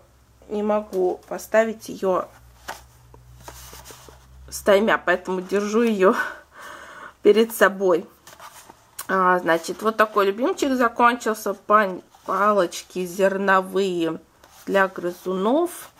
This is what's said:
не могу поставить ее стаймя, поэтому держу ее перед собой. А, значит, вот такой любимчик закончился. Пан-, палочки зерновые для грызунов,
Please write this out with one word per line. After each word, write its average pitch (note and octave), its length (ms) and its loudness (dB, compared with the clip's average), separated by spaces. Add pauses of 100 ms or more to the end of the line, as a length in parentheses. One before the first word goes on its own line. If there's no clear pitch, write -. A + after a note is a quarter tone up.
(500)
не G#3 140 -4
могу G#3 640 -2
поставить A3 640 -2
ее F#3 380 -2 (2250)
стаймя, G3 540 2
поэтому F3+ 380 -4
держу G#3 400 -2
ее G#3+ 340 2 (1080)
перед A3 300 4
собой. F#3+ 540 0 (1000)
А, F#3 320 4
значит, E3+ 420 -2
вот A3 160 0
такой G#3+ 300 2
любимчик C4 460 0
закончился. A#3 800 0
Пан-, G#3 480 0 (240)
палочки F#3+ 800 0
зерновые F#3+ 1120 0 (460)
для F#3+ 220 2
грызунов, F#3 1000 -4 (100)